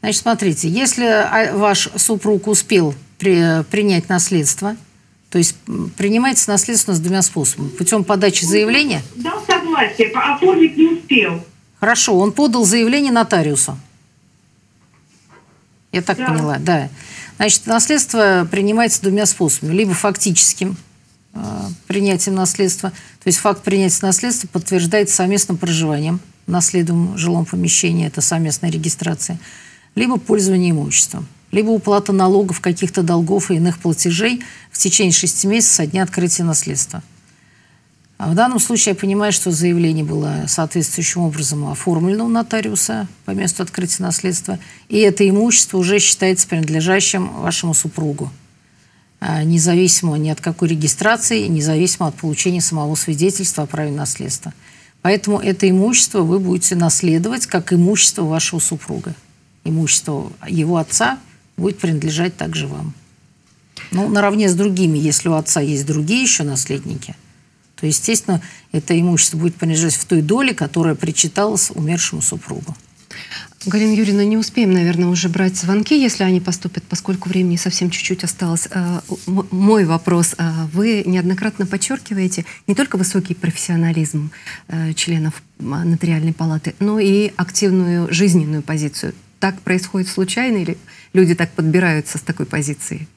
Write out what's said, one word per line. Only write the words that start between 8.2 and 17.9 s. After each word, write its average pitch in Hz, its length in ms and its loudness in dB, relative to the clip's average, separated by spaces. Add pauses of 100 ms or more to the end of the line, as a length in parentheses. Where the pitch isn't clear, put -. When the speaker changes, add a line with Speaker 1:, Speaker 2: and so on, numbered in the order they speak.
Speaker 2:
Он 165 60 -2
Speaker 1:
заявления. 214 520 2 (140)
Speaker 2:
дал 330 300 -6
согласие, 277 600 0
по-, - 260 0
оформить - 420 4
не 320 120 6
успел. 214 560 0 (360)
Speaker 1:
Хорошо, 220 380 2
он 196 140 4
подал 247 320 2
заявление 240 480 4
нотариусу. 160 640 2 (2250)
Я 180 100 -2
так 294 160 0
Speaker 2:
Да. 254 80 -4
Speaker 1:
поняла, 151 320 0
да. 147 300 2 (480)
Значит, 208 300 0
наследство 220 840 2